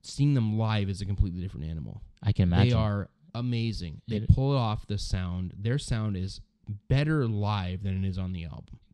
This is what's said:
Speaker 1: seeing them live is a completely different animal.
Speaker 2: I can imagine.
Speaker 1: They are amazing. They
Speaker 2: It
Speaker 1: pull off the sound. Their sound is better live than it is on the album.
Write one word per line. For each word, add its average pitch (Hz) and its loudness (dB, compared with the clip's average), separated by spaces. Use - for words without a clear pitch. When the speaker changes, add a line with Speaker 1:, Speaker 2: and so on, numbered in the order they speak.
Speaker 1:
seeing 143 2
them 110 2
live 107 0
is 98 -4
a - -6
completely 92 0
different 78 -8
animal. 78 -8
Speaker 2:
I 107 2
can 101 4
imagine. 90 6
Speaker 1:
They 120 4
are 104 2
amazing. 113 -4
They 117 -2
Speaker 2:
It 104 -4
Speaker 1:
pull 139 6
off 110 0
the 101 -4
sound. 92 -4
Their 113 -2
sound 110 -2
is 95 -6
better 147 2
live 101 -2
than 95 0
it 98 0
is 92 -4
on 92 -4
the 85 -6
album. - -14